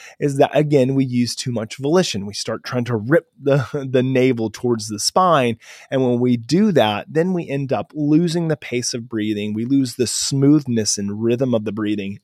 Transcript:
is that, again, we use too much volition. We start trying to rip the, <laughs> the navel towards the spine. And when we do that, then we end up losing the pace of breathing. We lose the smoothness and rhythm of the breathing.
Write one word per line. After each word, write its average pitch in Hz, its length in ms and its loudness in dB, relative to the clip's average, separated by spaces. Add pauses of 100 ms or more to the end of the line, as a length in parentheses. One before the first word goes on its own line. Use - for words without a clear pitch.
(180)
is 143 200 -2
that, 139 180 4
again, 139 400 2
we 135 80 2
use 123 320 0
too - 160 -6
much 110 260 -6
volition. 143 480 0
We 101 80 -10
start - 300 -8
trying 123 220 -4
to 120 100 -2
rip 120 320 2 (100)
the, 135 500 0
<laughs> - 40 -8
the 127 120 2
navel 127 460 2
towards 113 380 -4
the 104 120 -8
spine. 147 580 2 (340)
And 135 120 2
when 123 180 2
we 123 160 2
do 165 340 2
that, 107 380 2
then 175 240 0
we 170 160 -4
end 135 240 -4
up 104 200 -4
losing 156 540 2
the 156 80 0
pace - 380 -6
of 120 160 -8
breathing. 107 440 -2
We 110 120 -4
lose 131 300 0
the 117 120 0
smoothness 139 920 2
and 101 240 -6
rhythm 120 320 0
of 110 120 0
the 104 80 -6
breathing. 101 500 -4